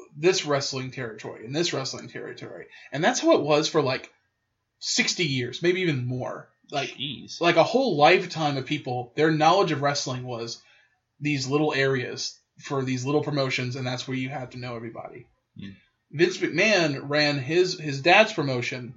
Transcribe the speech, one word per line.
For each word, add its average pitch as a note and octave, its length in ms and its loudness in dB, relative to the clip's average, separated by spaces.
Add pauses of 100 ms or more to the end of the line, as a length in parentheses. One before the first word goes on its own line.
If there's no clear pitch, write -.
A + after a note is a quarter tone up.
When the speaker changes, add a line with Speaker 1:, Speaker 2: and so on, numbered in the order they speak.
(160)
Speaker 1:
this F3+ 280 2
wrestling C3+ 460 -2
territory A2 560 -12
and C3 80 -8
this E3+ 180 0
wrestling C3 360 -6
territory, G#2 580 -12 (240)
and C#3+ 140 -4
that's B3+ 160 2
how E4 120 6
it G3 100 4
was D3+ 260 4
for, D#3+ 120 2
like, C3 300 -2 (720)
sixty - 440 0
years, B2+ 380 -2
maybe F3+ 200 2
even C#3+ 240 0
more. B2 420 -6 (220)
Like, C#3 200 -4
Speaker 2:
Jeez. - 500 -10
Speaker 1:
like, E3+ 160 4
a E3 60 8
whole G3+ 340 2
lifetime D#3+ 600 4
of B2+ 100 -6
people, B2+ 480 -4
their D#3 160 4
knowledge E3 420 4
of C3+ 100 -2
wrestling C3+ 420 -2
was A#2 360 -8 (600)
these C#3 260 -2
little D3 260 2
areas C3 640 -2 (200)
for C#3 240 -4
these B2+ 220 -2
little C#3+ 180 2
promotions, C3 540 -2
and B2+ 100 -6
that's B2+ 220 -6
where C3 80 -4
you C3 140 -4
had C3 220 -10
to B2+ 60 -14
know B2 160 -10
everybody. - 520 -12 (320)
Speaker 2:
Hmm. G2 120 -12 (400)
Speaker 1:
Vince E3+ 280 2
McMahon D#3+ 720 2
ran D3 300 2
his, E3 400 0
his C#3+ 220 -6
dad's G3 320 6
promotion, B2+ 640 -4